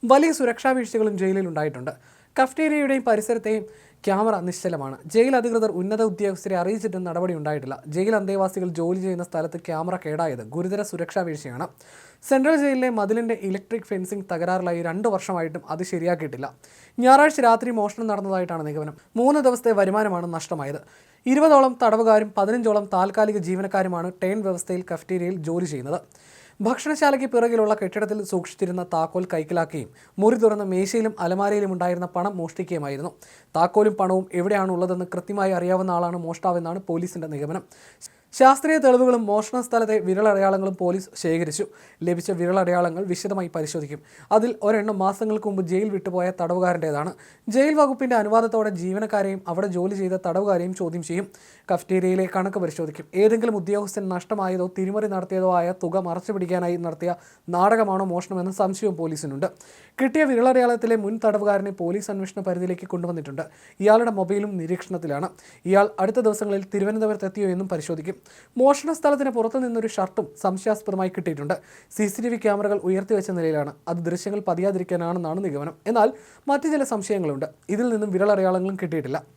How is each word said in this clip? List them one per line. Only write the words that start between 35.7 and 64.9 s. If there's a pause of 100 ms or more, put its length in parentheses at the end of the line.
ആളാണ്
മോഷ്ടാവെന്നാണ്
പോലീസിന്റെ
നിഗമനം. (720)
ശാസ്ത്രീയ
തെളിവുകളും
മോഷണ
സ്ഥലത്തെ (100)
വിരലടയാളങ്ങളും
പോലീസ് (120)
ശേഖരിച്ചു. (420)
ലഭിച്ച (100)
വിരലടയാളങ്ങൾ
വിശദമായി
പരിശോധിക്കും. (360)
അതിൽ (160)
ഒരെണ്ണം
മാസങ്ങൾക്ക്
മുമ്പ് (100)
ജയിൽ
വിട്ടുപോയ (120)
തടവുകാരൻ്റേതാണ്. (440)
ജയിൽ
വകുപ്പിന്റെ
അനുവാദത്തോടെ (100)
ജീവനക്കാരെയും (100)
അവിടെ
ജോലി
ചെയ്ത
തടവുകാരെയും
ചോദ്യം
ചെയ്യും. (460)
കഫ്റ്റീരിയയിലെ (100)
കണക്ക്
പരിശോധിക്കും. (180)
ഏതെങ്കിലും
ഉദ്യോഗസ്ഥൻ
നഷ്ടമായതോ (120)
തിരിമറി
നടത്തിയതോ
ആയ
തുക (120)
മറച്ചുപിടിക്കാനായി
നടത്തിയ (440)
നാടകമാണോ
മോഷണമെന്ന
സംശയവും
പോലീസിനുണ്ട്. (540)
കിട്ടിയ
വിരലടയാളത്തിലെ (100)
മുൻ (120)
തടവുകാരനെ
പോലീസ്
അന്വേഷണ (100)
പരിധിയിലേക്ക്
കൊണ്ടുവന്നിട്ടുണ്ട്. (380)
ഇയാളുടെ
മൊബൈലും (120)
നിരീക്ഷണത്തിലാണ്. (420)